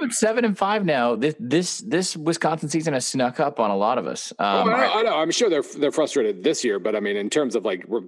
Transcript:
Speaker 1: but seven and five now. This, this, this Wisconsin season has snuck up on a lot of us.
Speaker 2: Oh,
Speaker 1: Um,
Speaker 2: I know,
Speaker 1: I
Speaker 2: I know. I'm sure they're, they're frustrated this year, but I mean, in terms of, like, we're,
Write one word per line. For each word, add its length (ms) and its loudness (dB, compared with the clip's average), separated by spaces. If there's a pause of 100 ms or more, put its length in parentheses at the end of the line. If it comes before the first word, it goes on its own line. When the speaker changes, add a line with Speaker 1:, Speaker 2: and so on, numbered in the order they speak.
Speaker 1:
but 60 -4
seven 320 2
and 120 0
five 260 0
now. 320 2
This, 240 0
this, 420 0
this 360 -2
Wisconsin 520 -2
season 260 -2
has 100 -2
snuck 340 -2
up 200 0
on 100 2
a 80 0
lot 220 2
of 80 -4
us. 320 -8
Speaker 2:
Oh, 220 2
Speaker 1:
Um, 80 2
Speaker 2:
I 20 2
know, 80 2
Speaker 1:
I 200 2
Speaker 2:
I 40 2
know. 120 2
I'm 140 2
sure 180 2
they're, 140 2 (160)
they're 140 2
frustrated 520 0
this 200 0
year, 160 0
but 160 -2
I 60 0
mean, 140 -2
in 140 -2
terms 260 0
of, 80 0
like, 240 -2
we're, 200 -2